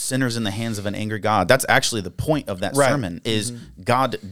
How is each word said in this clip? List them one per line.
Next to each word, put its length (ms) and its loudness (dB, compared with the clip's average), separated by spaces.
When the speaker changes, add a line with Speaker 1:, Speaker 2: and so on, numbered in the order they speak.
Speaker 1:
"Sinners 360 -2
in 60 -2
the 80 0
hands 280 -4
of 80 -4
an 100 -4
angry 240 -4
God." 260 2
That's 220 6
actually 320 2
the 100 -6
point 380 -2
of 120 -4
that 140 -4
Speaker 2:
Right. 140 4
Speaker 1:
sermon, 360 -2
is 280 -2
Speaker 2:
Mm-hmm. 320 -16
Speaker 1:
God 320 2